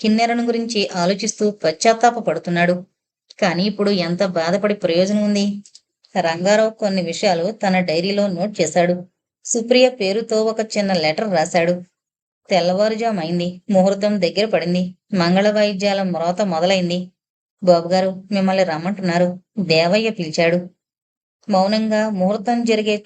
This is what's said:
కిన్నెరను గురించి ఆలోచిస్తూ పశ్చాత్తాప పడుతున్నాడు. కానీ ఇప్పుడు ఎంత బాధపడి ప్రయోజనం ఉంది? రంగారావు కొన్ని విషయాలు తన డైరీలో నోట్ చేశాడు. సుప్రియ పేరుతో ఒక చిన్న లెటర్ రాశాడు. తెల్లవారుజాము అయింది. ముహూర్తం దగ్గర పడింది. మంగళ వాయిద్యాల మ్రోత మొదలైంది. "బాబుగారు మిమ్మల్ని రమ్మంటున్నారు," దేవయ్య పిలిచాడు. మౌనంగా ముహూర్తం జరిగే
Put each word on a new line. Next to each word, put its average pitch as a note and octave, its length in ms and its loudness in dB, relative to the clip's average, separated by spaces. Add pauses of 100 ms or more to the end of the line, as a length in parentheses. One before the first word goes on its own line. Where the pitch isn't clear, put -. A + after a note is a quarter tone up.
కిన్నెరను A#3 440 0
గురించి A3+ 520 -2
ఆలోచిస్తూ G#3 540 0
పశ్చాత్తాప A3+ 680 2
పడుతున్నాడు. F3 640 0 (560)
కానీ F3+ 240 0
ఇప్పుడు G#3 260 0
ఎంత F3 320 0
బాధపడి F#3 520 0
ప్రయోజనం F#3+ 500 0
ఉంది? G3+ 320 0 (640)
రంగారావు F#3 500 2
కొన్ని G3 320 -2
విషయాలు E3+ 500 0
తన F#3 280 0
డైరీలో F#3 460 0
నోట్ G3 340 -4
చేశాడు. F3 460 0 (380)
సుప్రియ B3 440 2
పేరుతో A3 560 -2
ఒక A3 160 -2
చిన్న G#3 320 -2
లెటర్ E3+ 400 -2
రాశాడు. F3 500 0 (680)
తెల్లవారుజాము G#3 680 0
అయింది. F3 500 -4
ముహూర్తం G3 500 2
దగ్గర F3+ 240 0
పడింది. F3+ 500 -2 (200)
మంగళ F#3 360 2
వాయిద్యాల G3+ 520 0
మ్రోత F3 380 -2
మొదలైంది. F3+ 680 0 (520)
"బాబుగారు F#3 600 2 (100)
మిమ్మల్ని F#3+ 320 2
రమ్మంటున్నారు," F3+ 760 -2 (180)
దేవయ్య F3 520 2
పిలిచాడు. E3+ 600 -2 (800)
మౌనంగా G#3+ 600 0
ముహూర్తం G#3+ 560 -2
జరిగే G#3+ 420 0